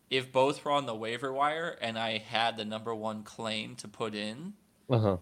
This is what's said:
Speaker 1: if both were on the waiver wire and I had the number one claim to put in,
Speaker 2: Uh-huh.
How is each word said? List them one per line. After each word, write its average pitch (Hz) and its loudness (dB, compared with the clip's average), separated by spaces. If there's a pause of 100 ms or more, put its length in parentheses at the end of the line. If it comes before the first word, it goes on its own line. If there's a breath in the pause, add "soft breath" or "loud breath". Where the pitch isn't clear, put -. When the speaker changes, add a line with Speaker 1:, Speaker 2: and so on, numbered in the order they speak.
Speaker 1:
if 131 0
both 139 4
were 147 0
on 143 2
the 120 -4
waiver 120 -4
wire 151 0
and 113 -2
I 113 0
had 113 2
the 110 -4
number 110 -4
one 107 -4
claim 113 -4
to - -12
put 107 -4
in, 113 -6 (360)
Speaker 2:
Uh-huh. 110 6